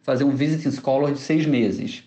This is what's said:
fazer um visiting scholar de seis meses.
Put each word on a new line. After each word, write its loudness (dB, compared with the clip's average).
fazer 0
um 4
visiting 0
scholar 0
de -4
seis 0
meses. 0